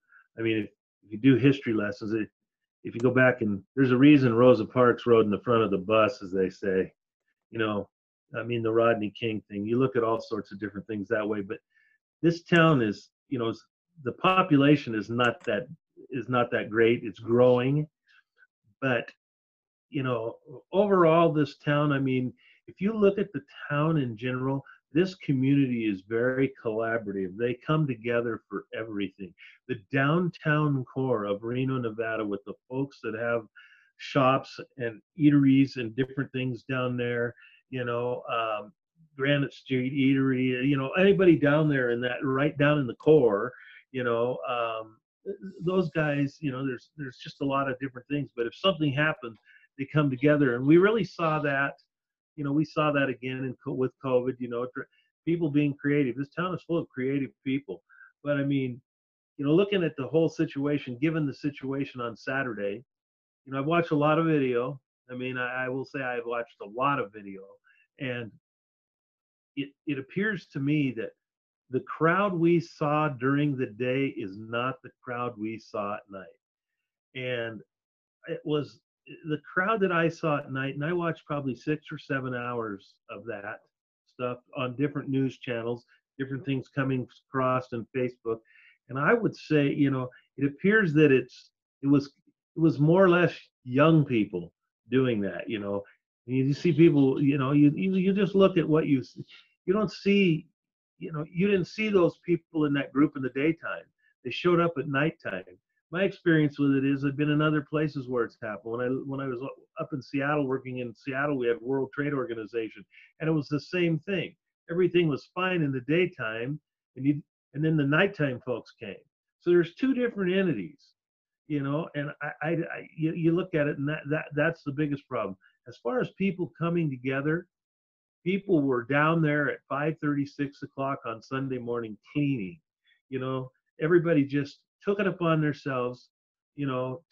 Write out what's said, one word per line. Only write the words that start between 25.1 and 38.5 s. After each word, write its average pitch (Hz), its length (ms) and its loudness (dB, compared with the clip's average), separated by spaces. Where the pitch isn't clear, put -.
community 131 680 2
is 98 240 -2
very 127 440 0
collaborative. 107 720 -4
They 120 300 -2
come 156 200 2
together 117 640 -4
for 98 160 -8
everything. 101 560 -8
The 127 80 -4
downtown 151 1000 0
core 127 320 -2
of 101 180 -4
Reno, 127 360 -2
Nevada, 113 460 -4
with 101 220 -6
the 98 80 -10
folks 135 340 -6
that 110 120 -6
have 117 280 -2
shops 135 600 0
and 117 220 -8
eateries 139 580 6
and 113 200 -6
different 131 360 -4
things 127 320 -6
down 127 320 -4
there, 120 380 -4
you 131 140 -6
know, 120 380 -4
um, 110 400 -4